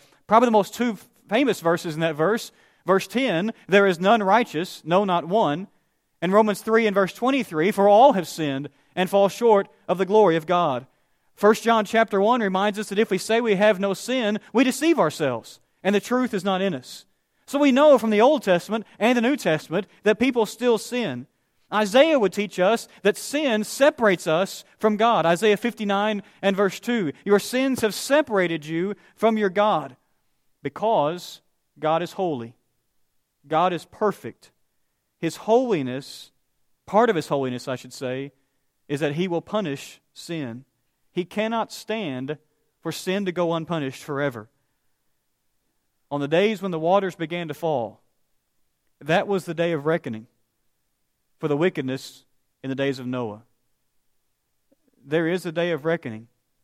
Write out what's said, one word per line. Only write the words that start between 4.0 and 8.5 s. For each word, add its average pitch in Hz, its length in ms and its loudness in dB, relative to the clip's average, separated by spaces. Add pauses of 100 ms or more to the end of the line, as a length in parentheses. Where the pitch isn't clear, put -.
righteous, 190 640 0
no, 180 180 2
not 175 220 -2
one." 180 420 -2 (540)
And 175 100 -2
Romans 208 300 2
three 226 260 2
and 202 60 0
verse 190 200 0
twenty-three, 214 580 -2
"For 202 180 4
all 240 240 8
have 180 160 -2
sinned 143 400 -6 (260)